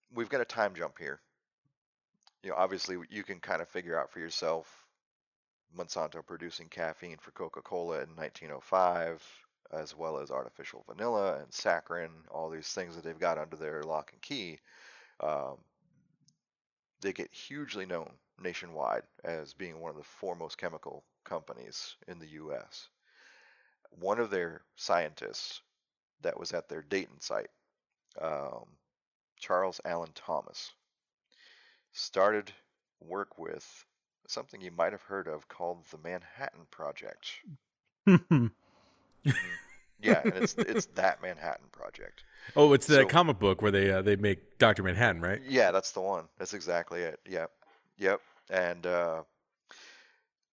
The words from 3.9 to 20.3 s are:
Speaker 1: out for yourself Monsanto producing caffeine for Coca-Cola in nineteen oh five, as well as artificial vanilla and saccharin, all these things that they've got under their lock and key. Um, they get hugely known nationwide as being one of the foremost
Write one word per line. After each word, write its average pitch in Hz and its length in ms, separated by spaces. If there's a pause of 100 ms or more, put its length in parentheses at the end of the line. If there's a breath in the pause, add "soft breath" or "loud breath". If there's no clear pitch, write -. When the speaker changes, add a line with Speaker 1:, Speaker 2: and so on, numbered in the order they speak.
Speaker 1:
out 67 140
for - 80
yourself 80 680 (880)
Monsanto 82 480
producing 85 420
caffeine 80 520
for - 100
Coca-Cola 85 720
in 80 140
nineteen 80 340
oh 71 100
five, 85 640 (480)
as 78 220
well 78 240
as 69 140
artificial - 560
vanilla 98 500
and 73 140
saccharin, 85 580 (220)
all 80 180
these 80 240
things 87 220
that 82 80
they've 82 160
got 85 180
under 78 180
their 78 280
lock 78 300
and - 80
key. 92 380 (600 soft breath)
Um, 69 440 (1400)
they 98 120
get 90 180
hugely 120 540
known 82 320 (220)
nationwide 78 640 (200)
as 80 300
being 85 260
one 82 120
of 76 60
the 73 60
foremost 85 540